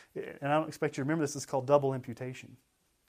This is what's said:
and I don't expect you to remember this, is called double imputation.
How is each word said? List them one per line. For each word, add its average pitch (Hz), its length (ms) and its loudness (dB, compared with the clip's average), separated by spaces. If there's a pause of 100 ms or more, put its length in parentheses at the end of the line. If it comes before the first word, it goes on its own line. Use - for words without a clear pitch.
(140)
and - 360 -4
I 147 40 4
don't 156 140 2
expect 151 280 -2
you 143 60 -2
to - 20 0
remember 151 200 2
this, 139 120 -2
is 135 80 -8
called 131 220 -2
double 139 260 6
imputation. 127 640 -10 (520)